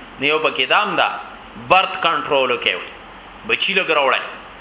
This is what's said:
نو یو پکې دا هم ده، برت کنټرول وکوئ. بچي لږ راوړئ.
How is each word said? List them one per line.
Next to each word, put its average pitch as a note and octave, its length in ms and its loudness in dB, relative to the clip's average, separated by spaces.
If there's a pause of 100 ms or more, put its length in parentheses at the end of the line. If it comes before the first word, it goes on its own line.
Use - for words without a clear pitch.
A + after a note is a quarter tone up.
(200)
نو C3 60 0
یو D3+ 140 4
پکې C3 300 0
دا F#3 140 4
هم G3 120 -4
ده، B2 140 4 (580)
برت F#3 360 4
کنټرول C#3 480 2
وکوئ. G2 380 -2 (580)
بچي B2 260 0
لږ F3+ 180 0
راوړئ. C3 320 2 (380)